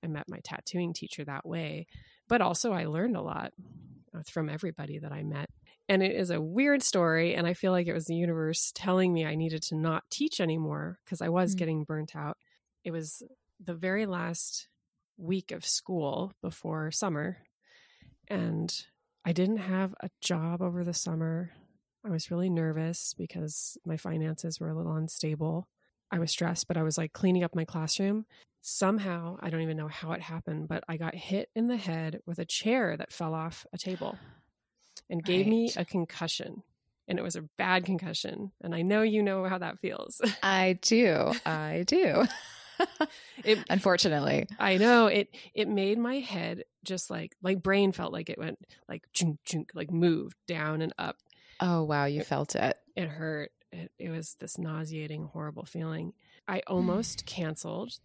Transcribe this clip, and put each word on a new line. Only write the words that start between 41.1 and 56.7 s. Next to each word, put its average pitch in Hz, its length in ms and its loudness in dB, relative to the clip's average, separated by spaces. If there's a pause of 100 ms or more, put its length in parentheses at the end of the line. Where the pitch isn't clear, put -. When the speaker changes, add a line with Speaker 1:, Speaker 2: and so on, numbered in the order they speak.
Speaker 2:
I 156 420 0
do. 339 380 6 (540)
<laughs> 330 280 0 (360)
Speaker 1:
It 269 260 4
Speaker 2:
Unfortunately. 156 800 4 (120)
Speaker 1:
I 190 180 4
know. 226 300 10
It, - 280 2 (200)
it 214 120 2
made 202 320 2
my 247 200 0
head 180 440 -6 (200)
just, 185 280 -2
like, - 300 -8
my 190 140 2
brain 190 360 6
felt - 220 -4
like 165 160 -6
it - 100 -6
went, 160 200 -6 (300)
like, - 240 -10
chunk, 156 320 2
chunk, - 300 -4
like, 170 160 -6
moved 165 460 2 (100)
down 156 340 -2
and 160 160 -4
up. - 200 -6 (420)
Speaker 2:
Oh, 170 240 4
wow. 147 220 2
You 147 160 0
Speaker 1:
It - 60 -6
Speaker 2:
felt 139 280 0
it. - 220 2 (180)
Speaker 1:
it 175 140 -4
hurt. 156 420 -6 (200)
It, 170 280 -12
it 180 100 -6
was 165 300 -6
this - 180 -8
nauseating, 156 680 -6
horrible 151 400 -10
feeling. 160 480 -6 (340)
I 190 140 -2 (160)